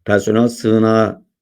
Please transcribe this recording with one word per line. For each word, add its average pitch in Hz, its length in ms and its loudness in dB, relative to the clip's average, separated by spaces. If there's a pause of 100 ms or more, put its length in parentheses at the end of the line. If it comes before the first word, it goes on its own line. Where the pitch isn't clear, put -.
Personel 107 440 0
sığınağa, 110 760 0 (160)